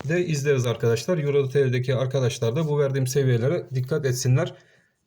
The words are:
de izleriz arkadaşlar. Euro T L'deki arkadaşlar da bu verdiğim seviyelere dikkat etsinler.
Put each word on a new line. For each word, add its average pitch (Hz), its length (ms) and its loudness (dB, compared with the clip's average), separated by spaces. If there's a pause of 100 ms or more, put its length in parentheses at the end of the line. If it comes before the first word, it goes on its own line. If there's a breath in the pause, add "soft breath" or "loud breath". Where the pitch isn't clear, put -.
de 175 180 0
izleriz 139 400 0
arkadaşlar. 117 520 0
Euro 143 300 0
T 135 220 2
L'deki 127 240 0
arkadaşlar 123 600 -2
da 160 120 -2
bu 147 100 0
verdiğim 135 280 0
seviyelere 120 680 0
dikkat 135 320 -2
etsinler. 127 480 0 (520 soft breath)